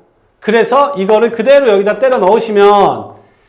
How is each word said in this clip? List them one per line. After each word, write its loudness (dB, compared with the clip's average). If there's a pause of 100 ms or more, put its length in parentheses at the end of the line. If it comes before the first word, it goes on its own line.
(400)
그래서 0
이거를 0
그대로 0
여기다 0
때려 -6
넣으시면 0 (340)